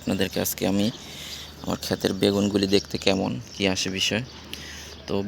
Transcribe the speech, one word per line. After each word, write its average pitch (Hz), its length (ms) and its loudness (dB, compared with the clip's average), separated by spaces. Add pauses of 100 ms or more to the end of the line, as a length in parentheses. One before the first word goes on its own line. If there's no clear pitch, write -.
আপনাদেরকে 98 440 0
আজকে - 180 -2 (100)
আমি 101 140 4 (760)
আমার 92 220 -2
ক্ষেতের 95 280 2 (100)
বেগুনগুলি 101 440 4 (100)
দেখতে - 200 0 (100)
কেমন, 98 240 4 (240)
কী - 80 -2 (120)
আসে - 140 0 (100)
বিষয়। 104 240 2 (840)
তো - 80 -2 (140)